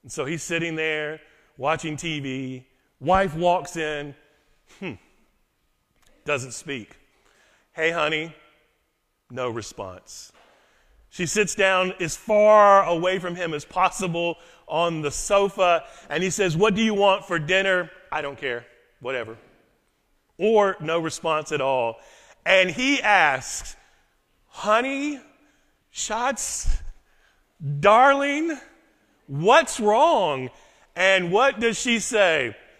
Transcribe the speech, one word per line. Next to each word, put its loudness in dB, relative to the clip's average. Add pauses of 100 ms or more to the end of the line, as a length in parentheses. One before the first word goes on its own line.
And -20
so -8
he's -6
sitting -4
there -6 (380)
watching -4
T -6
V. -10 (340)
Wife 0
walks -2
in, -8 (640)
hmm, -10 (1300)
doesn't -6
speak. -12 (760)
"Hey, -2
honey," -4 (960)
no -6
response. -14 (760)
She -6
sits -2
down 0
as -6
far 6
away 0
from -8
him -6
as -8
possible -2 (300)
on -2
the -2
sofa, 0 (260)
and -2
he -2
says, -2
"What 2
do 0
you 0
want 2
for -4
dinner?" 0 (200)
"I -6
don't -10
care, -8 (340)
whatever." -8 (1000)
Or 4
no -2
response -4
at -2
all. -2 (440)
And 2
he -2
asks, 0 (720)
"Honey, -2 (680)
Schatz, -2 (1000)
darling, 4 (680)
what's 4
wrong?" 2 (440)
And 2
what 2
does 0
she 0
say? 2 (240)